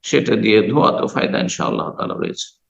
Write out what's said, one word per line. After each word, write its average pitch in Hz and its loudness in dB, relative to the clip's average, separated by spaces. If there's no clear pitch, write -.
সেটা 120 0
দিয়ে 107 4
ধোয়াতেও - 2
ফায়দা - -2
ইনশাআল্লাহ - -4
তাআলা - -6
রয়েছে। - -8